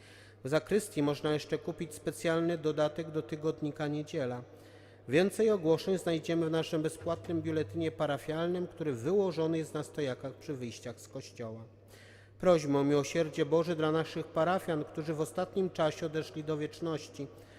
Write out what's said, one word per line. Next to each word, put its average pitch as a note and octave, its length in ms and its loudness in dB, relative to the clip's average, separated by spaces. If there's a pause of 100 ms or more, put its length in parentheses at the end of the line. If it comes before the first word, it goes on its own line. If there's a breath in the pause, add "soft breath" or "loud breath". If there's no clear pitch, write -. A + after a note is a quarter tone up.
(440 loud breath)
W C3 60 -4
zakrystii D#3 540 0
można D3 300 2
jeszcze D3+ 240 -2
kupić E3 360 -6
specjalny E3 640 0
dodatek D3+ 540 0
do D#3 100 -2
tygodnika D3+ 680 -4
Niedziela. D3 560 -4 (640 loud breath)
Więcej F#3+ 400 6
ogłoszeń F3+ 480 4
znajdziemy E3 480 2
w D#3+ 60 0
naszym D#3+ 300 0
bezpłatnym E3 600 -2
biuletynie D#3+ 500 0
parafialnym, D#3+ 760 -2
który D3+ 260 -2
wyłożony E3 640 2
jest D#3 160 -4
na D3+ 100 -2
stojakach C3 500 -4
przy - 200 -8
wyjściach B2 460 -8
z - 80 -18
kościoła. A2+ 760 -12 (600 loud breath)
Prośmy D3+ 340 6
o C#3 60 4
miłosierdzie D3 640 2
Boże E3 300 2
dla D#3 160 2
naszych D#3+ 360 -2
parafian, E3 560 2
którzy D#3 300 -4
w D3+ 80 -2
ostatnim F#3 480 0
czasie D#3+ 360 0
odeszli D#3 380 -4
do D3+ 140 -2
wieczności. D3+ 680 -4 (320 loud breath)